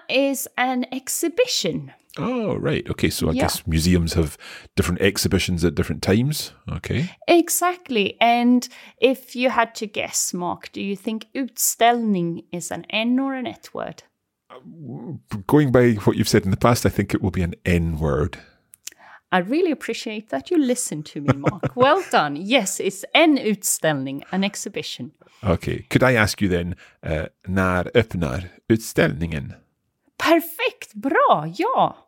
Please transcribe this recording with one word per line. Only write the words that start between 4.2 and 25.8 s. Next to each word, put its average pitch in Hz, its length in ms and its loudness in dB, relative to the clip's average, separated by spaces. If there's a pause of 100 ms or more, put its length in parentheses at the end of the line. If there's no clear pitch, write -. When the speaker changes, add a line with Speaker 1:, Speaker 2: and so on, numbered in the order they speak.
Speaker 2:
different 87 240 0
exhibitions 92 640 0
at 78 100 2
different 80 260 -2
times. 123 520 0 (180)
Okay. - 380 -4 (180)
Speaker 1:
Exactly. 339 920 0
And 240 460 4 (340)
if - 340 2
you 247 140 2
had 226 260 0
to 226 100 -6
guess, - 480 -4
Mark, 175 380 -6
do 202 100 -10
you 202 140 -4
think 220 300 -8 (100)
utställning 226 1160 0
is 175 200 -8
an 175 180 -10
N 233 300 0
or 269 140 -2
an 254 140 -6
et - 260 -14
word? - 300 -10 (460)
Speaker 2:
Uh, 139 680 -14 (280)
going 143 280 -4
by 120 220 4 (100)
what 113 100 2
you've - 140 -2
said 107 160 2
in 95 60 0
the 95 60 0
past, 117 280 2
I 120 40 4
think 101 240 -2
it - 80 0
will 92 100 0
be 92 120 -2
an 85 100 -4 (120)
N 82 340 0
word. 76 380 -2 (960)
Speaker 1:
I 185 60 4
really 294 320 0
appreciate 220 580 -8
that 269 200 -6
you 359 80 2
listened 240 500 0
to - 140 -10
me, 143 120 2
Mark. 143 380 -4
Speaker 2:
<laughs> - 40 -12
Speaker 1:
Well 277 260 4 (100)
done. 147 260 2
Yes, 196 420 0
it's - 240 -4 (100)
en 302 240 6
utställning, 147 960 -2
an 185 140 0
exhibition. - 680 -8 (320)
Speaker 2:
Okay. 87 460 -2